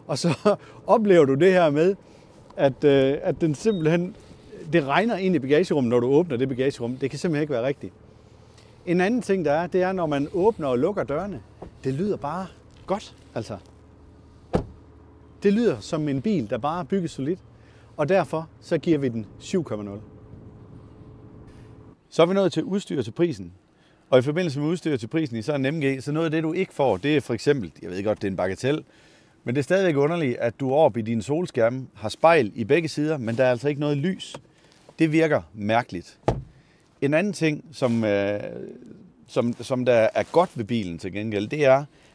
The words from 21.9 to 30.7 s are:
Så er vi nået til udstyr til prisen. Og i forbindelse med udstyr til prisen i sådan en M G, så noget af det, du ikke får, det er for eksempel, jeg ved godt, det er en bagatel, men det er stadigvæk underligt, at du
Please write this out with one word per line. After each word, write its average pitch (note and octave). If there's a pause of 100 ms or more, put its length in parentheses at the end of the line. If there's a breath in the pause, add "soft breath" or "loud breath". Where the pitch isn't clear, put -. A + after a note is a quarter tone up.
Så -
er F3
vi F#3+
nået G3
til D#3+
udstyr F#3
til A2
prisen. G2+ (580 soft breath)
Og B2+
i B2+
forbindelse D3
med D3
udstyr D#3+
til A#2
prisen D3
i A2
sådan C#3
en D3
M E3
G, C3+
så C#3+
noget D#3+
af D#3+
det, D#3+
du D#3
ikke F#3
får, B2
det C#3+
er C3+
for A#2+
eksempel, A#2 (100)
jeg F#2+
ved F#2+
godt, G#2+
det G#2
er -
en F#2
bagatel, F#2+ (600 soft breath)
men B2+
det C#3
er C#3+
stadigvæk F3+
underligt, D3
at A#2
du C3+